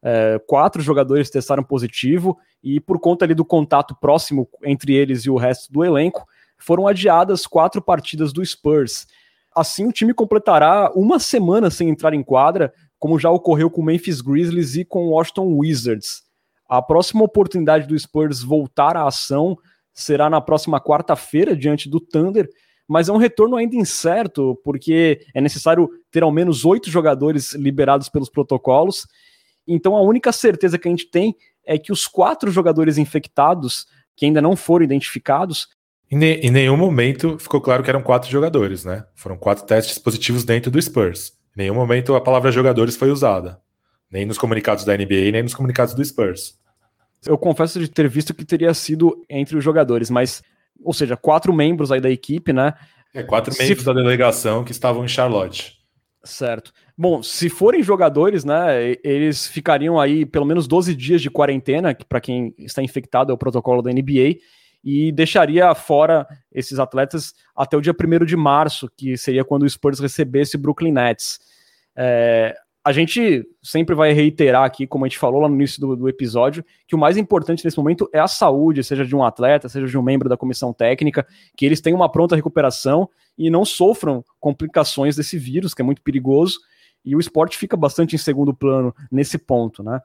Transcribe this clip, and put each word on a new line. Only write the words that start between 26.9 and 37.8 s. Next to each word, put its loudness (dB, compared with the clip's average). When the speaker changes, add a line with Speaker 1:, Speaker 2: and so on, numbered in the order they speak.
Speaker 1:
liberados 0
pelos -4
protocolos. 0
Então, 0
a 4
única 2
certeza 0
que -4
a 0
gente -4
tem 0
é -2
que -6
os -4
quatro 0
jogadores 2
infectados, 0
que -2
ainda 4
não 2
foram 2
identificados -2
Speaker 2:
Em -2
ne-, 4
em 0
nenhum 4
momento 0
ficou -2
claro 0